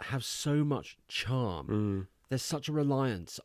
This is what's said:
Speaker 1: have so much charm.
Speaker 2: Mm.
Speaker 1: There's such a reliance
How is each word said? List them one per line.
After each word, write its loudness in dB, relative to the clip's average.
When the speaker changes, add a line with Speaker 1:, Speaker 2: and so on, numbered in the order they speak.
Speaker 1:
have -4
so 2
much -2
charm. -2
Speaker 2:
Mm. 2
Speaker 1:
There's 0
such -4
a -2
reliance 0